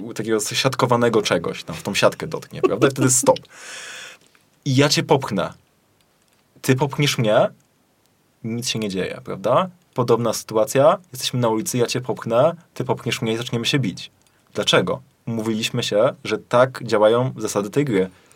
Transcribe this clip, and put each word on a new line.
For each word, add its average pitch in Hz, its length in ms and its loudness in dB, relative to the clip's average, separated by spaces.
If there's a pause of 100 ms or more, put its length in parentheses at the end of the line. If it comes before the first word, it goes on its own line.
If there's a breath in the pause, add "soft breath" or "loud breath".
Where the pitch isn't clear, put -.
(140)
takiego 110 260 -2
siatkowanego 120 800 2
czegoś, - 420 -2
tam 82 120 -12
w - 60 -14
tą - 120 -6
siatkę - 320 2
dotknie, - 360 -8
prawda? 127 260 2
I - 20 0
wtedy 131 200 0
stop. - 280 2 (1300 loud breath)
I 135 120 0
ja 143 120 6
cię 151 140 0
popchnę. 104 500 0 (1120)
Ty 131 140 2
popchniesz 139 420 -2
mnie, 117 300 4 (960)
nic 117 240 -6
się - 100 -4
nie 107 100 -4
dzieje, 98 360 -6
prawda? 113 440 0 (260)
Podobna 120 380 2
sytuacja, 135 680 2 (140)
jesteśmy 127 280 -4
na 120 80 2
ulicy, 110 300 -2
ja 117 80 2
cię 123 140 -4
popchnę, 120 540 0 (200 soft breath)
ty 135 100 -6
popchniesz 117 380 -4
mnie 113 100 0
i 110 40 -2
zaczniemy 117 300 -6
się 147 120 2
bić. 110 320 -4 (440)
Dlaczego? 107 460 2 (260)
Umówiliśmy 113 560 -4
się, 117 320 2 (100)
że 107 140 -2
tak 127 460 0
działają 113 520 4
zasady 104 340 -4
tej 139 140 0
gry. 95 260 0 (240 soft breath)